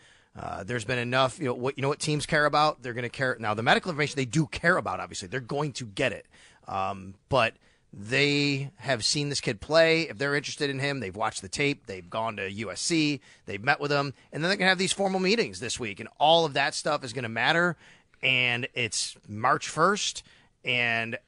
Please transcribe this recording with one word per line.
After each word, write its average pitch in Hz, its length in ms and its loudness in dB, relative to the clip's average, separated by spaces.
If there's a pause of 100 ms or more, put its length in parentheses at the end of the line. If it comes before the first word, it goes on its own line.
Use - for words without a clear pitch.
(380)
Uh, 82 260 -8
there's 113 220 -4
been 123 140 -2
enough, 127 400 0
you 160 60 -4
know, 123 80 0
what, 123 240 -4
you 127 40 -6
know 135 60 0
what 147 120 -2
teams 151 260 -2
care 151 200 2
about? 147 380 2
They're 123 100 -8
gonna 120 160 -6
care. 127 300 -2
Now, 107 140 -2
the 110 100 -2
medical 190 260 4
information 147 280 -2
they 139 80 0
do 147 220 2
care 175 300 2
about, 95 220 -2
obviously. 90 300 -10
They're 127 100 -6
going 143 340 -4
to 127 120 -10
get 113 260 -2
it. 87 140 -12 (420)
Um, 98 480 -4 (140)
but 117 240 4 (400)
they 139 840 2
have 117 300 -2
seen 143 240 0
this 139 100 -2
kid 120 220 -2
play. 165 480 6
If 107 80 -10
they're 143 180 0
interested 147 340 -2
in 135 100 -4
him, 139 200 -2
they've 92 160 -8
watched 110 260 -2
the 95 60 -12
tape, 143 400 0
they've 92 220 -12
gone 113 260 -4
to 98 160 -6
U 101 180 -6
S 90 120 -8
C, 151 400 2 (240)
they've 101 180 -8
met 147 160 2
with 143 140 -2
him, 143 200 2 (200)
and 143 100 -4
then 175 60 0
they're 202 80 0
gonna 185 120 2
have 185 80 4
these 185 140 0
formal 190 300 0
meetings 180 400 0
this 120 180 -6
week, 110 220 -6
and 110 80 -10 (100)
all 165 260 6
of 143 80 -4
that 143 220 2
stuff 147 300 -2
is 113 80 -8
gonna 120 160 -4
matter. 156 480 2 (440)
And 123 520 2
it's - 420 -4 (120)
March 123 420 0
first, 185 520 0 (440)
and, 117 520 0 (100)